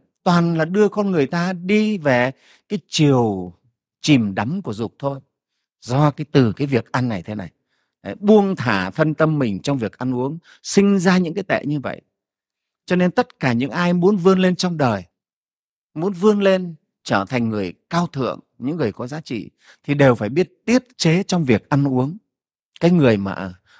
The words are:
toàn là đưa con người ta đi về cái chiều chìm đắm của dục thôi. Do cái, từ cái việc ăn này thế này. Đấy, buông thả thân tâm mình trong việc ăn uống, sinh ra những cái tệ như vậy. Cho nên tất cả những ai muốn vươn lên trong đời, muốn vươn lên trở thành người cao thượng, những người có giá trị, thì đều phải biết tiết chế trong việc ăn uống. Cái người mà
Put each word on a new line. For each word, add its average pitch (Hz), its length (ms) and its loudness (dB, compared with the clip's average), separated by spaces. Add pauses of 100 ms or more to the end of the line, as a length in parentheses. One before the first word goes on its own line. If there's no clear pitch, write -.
(240)
toàn 170 340 2
là 160 80 0
đưa 196 240 2
con 202 220 -2
người 147 160 0
ta 175 260 -4
đi 208 440 0
về 131 340 2 (380)
cái 202 180 -4
chiều 110 680 0 (480)
chìm 113 340 2
đắm 147 260 -4
của 120 120 -8
dục 104 260 -8
thôi. 139 200 -6 (640)
Do 139 300 0
cái, 151 200 -8
từ 123 220 2
cái 139 140 -6
việc 127 240 -2
ăn 127 180 -2
này 95 140 -6
thế 107 120 -10
này. 98 160 -12 (520)
Đấy, 98 160 -10
buông 202 360 4
thả 98 360 -2
thân 156 220 0
tâm 156 260 0
mình 104 200 -2
trong 143 180 -4
việc 110 200 -6
ăn 127 180 -4
uống, 135 220 -4 (260)
sinh 196 360 2
ra 180 180 4
những 170 160 -2
cái 101 100 -6
tệ - 220 -4
như 143 140 -4
vậy. 110 220 -8 (840)
Cho 180 100 -2
nên 180 160 2
tất - 280 -2
cả 131 140 0
những 117 180 -2
ai 175 220 0
muốn 185 240 4
vươn 185 220 4
lên 180 160 2
trong 175 220 -4
đời, 113 260 0 (880)
muốn 196 200 -4
vươn 202 260 2
lên 185 360 0 (280)
trở 98 220 -2
thành 120 240 -2
người 98 240 -4 (160)
cao 170 180 -2
thượng, 113 320 -6 (180)
những 143 200 -6
người 123 140 -2
có 117 160 -10
giá 151 140 -12
trị, 113 280 -10 (340)
thì 143 100 -4
đều 139 220 6
phải 104 140 -4
biết 170 220 -2 (140)
tiết 247 320 -2
chế 170 260 2
trong 175 220 -2
việc 113 240 0
ăn 143 180 2
uống. 135 300 -2 (600)
Cái 170 120 4
người 135 260 4
mà 95 360 -8 (260)